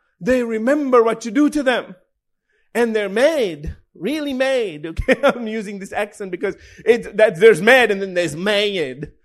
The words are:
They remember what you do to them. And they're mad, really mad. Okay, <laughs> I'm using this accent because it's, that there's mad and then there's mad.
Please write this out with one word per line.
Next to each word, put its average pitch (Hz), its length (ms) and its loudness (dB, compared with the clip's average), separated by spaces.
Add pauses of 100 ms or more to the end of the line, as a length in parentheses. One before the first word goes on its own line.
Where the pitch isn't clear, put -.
(200)
They 247 220 0
remember 240 640 0
what 226 200 -4
you 233 60 -8
do 285 200 2
to 294 120 -4
them. 226 320 -4 (800)
And 226 200 0
they're 208 140 -2
mad, 208 680 -2 (180)
really 285 380 -6
mad. 247 540 -4
Okay, 170 340 -2
<laughs> - 40 0
I'm 247 220 0
using 214 320 -8
this 190 140 -14
accent 208 400 -8
because 180 240 -6 (280)
it's, 226 280 2
that 208 260 2
there's 190 240 8
mad 240 300 6
and 196 100 -4
then 190 120 -8
there's 170 200 -2
mad. 180 760 -4 (120)